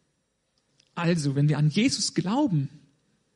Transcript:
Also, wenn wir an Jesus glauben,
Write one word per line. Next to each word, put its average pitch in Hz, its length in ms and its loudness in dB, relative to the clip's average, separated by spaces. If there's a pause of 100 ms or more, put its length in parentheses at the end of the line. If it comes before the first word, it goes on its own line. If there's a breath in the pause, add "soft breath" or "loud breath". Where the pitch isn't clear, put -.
(960)
Also, 165 400 0
wenn 147 160 2
wir 143 80 0
an 151 100 2
Jesus 208 460 0
glauben, 180 560 -2 (640)